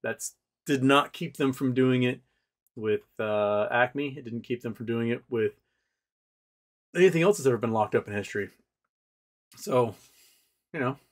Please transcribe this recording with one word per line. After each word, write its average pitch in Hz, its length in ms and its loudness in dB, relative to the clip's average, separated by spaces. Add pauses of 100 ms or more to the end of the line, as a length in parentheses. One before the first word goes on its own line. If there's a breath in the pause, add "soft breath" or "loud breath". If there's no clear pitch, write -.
That's, - 340 -8 (300)
did 139 180 0
not 139 280 4
keep 135 260 -10
them 139 160 0
from 131 200 -2
doing 127 300 2
it 127 180 -2 (540)
with, 107 260 -2 (180)
uh, 104 500 0
Acme. 131 480 -2
It 143 60 -16
didn't 117 200 -10
keep 123 180 -6
them 117 120 -8
from 113 120 -12
doing 117 240 -2
it 120 200 -4
with 110 240 -2 (1400)
anything 175 260 6
else 202 160 4
that's 135 100 2
ever 120 100 4
been 113 160 -2
locked 107 220 0
up 110 120 2
in 101 60 -10
history. 101 360 -6 (1040)
So, 120 400 0 (800 soft breath)
you 165 60 -8
know 131 180 -2 (140)